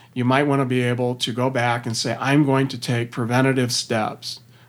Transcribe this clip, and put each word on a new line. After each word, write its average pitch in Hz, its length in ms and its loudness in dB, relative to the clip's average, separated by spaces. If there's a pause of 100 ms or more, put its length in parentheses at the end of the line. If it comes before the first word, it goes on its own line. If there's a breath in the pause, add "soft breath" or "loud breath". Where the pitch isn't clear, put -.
(140 loud breath)
you 123 100 -2
might 131 200 4
wanna 139 200 2
be 127 160 0
able 123 340 0
to 123 160 -4
go 123 200 0
back 120 340 -2
and 113 100 -4
say, 117 240 -4
"I'm 143 280 4
going 135 220 2
to 127 100 -8
take 117 320 -2
preventative 127 600 0
steps - 720 -4 (280 soft breath)